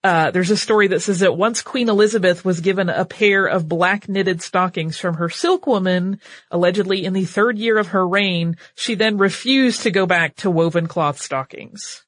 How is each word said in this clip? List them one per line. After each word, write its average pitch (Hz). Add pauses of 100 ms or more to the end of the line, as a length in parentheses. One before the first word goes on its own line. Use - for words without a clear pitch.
uh, 165
there's 180
a 208
story 208
that 180
says 190
that 175
once 226
Queen 240
Elizabeth 208
was 180
given 185
a 180
pair 196
of 165
black 180
knitted 185
stockings 175
from 170
her 170
silkwoman, 196 (300)
allegedly 180
in 185
the 190
third 214
year 220
of 196
her 185
reign, 175 (160)
she -
then 214
refused 247
to 220
go 185
back 170
to 196
woven 165
cloth 147
stockings. -